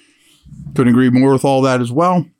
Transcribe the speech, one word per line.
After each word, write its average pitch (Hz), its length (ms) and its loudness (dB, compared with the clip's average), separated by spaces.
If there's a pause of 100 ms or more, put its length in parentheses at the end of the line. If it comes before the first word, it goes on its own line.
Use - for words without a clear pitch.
(760)
Couldn't 123 160 2
agree 127 180 2
more 127 220 2
with 131 140 0
all 135 160 0
that 131 180 0
as 120 140 -6
well. 175 320 0 (140)